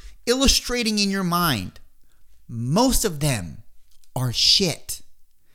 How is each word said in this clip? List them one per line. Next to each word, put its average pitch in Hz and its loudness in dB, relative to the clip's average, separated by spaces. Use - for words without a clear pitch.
illustrating 247 2
in 202 0
your 196 -2
mind, 170 0
most 156 2
of 156 -2
them 107 -4
are 123 -2
shit. - 0